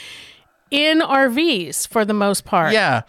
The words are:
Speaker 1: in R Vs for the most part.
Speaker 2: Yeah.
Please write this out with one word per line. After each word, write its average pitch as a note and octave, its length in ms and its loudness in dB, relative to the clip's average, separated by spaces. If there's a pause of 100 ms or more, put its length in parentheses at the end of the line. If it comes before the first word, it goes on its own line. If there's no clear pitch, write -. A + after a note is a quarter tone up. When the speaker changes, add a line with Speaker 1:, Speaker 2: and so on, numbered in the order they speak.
(720)
Speaker 1:
in D#4 320 2
R C#4 260 2
Vs A#3 580 -2
for A3 180 0
the G#3 100 -2
most G3+ 300 0
part. E3+ 280 0
Speaker 2:
Yeah. E3 360 2